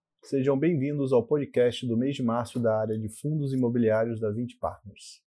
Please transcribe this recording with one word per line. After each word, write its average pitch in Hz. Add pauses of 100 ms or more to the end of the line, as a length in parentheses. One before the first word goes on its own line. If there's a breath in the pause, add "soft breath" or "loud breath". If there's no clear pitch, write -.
(220)
sejam 135
bem-vindos 143
ao 117
podcast 127
do 117
mês 131
de 135
março 120
da 110
área 110
de 110
fundos 147
imobiliários 117
da 110
vinte 120
Partners. -